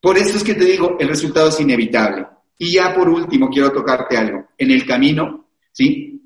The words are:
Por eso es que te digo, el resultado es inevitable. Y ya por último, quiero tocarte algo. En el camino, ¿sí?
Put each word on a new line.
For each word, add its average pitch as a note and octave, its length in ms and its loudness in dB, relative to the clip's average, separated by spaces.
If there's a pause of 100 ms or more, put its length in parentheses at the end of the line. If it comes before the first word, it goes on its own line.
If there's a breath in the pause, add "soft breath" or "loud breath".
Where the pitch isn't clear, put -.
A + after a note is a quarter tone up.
Por F#3 180 4
eso G3+ 180 0
es - 80 -4
que G#3 100 -2
te F3+ 100 2
digo, F3+ 360 2
el C#3 80 0
resultado D#3 400 0
es D#3 120 -2
inevitable. A2+ 640 0 (320)
Y E3+ 140 -4
ya F#3 220 2
por F3+ 140 2
último, C#3+ 400 0
quiero C#3 240 2
tocarte B2+ 440 -2
algo. G#2 320 -4 (100)
En C3 120 0
el B2+ 160 2
camino, C#3+ 600 -2 (260)
¿sí? - 540 -2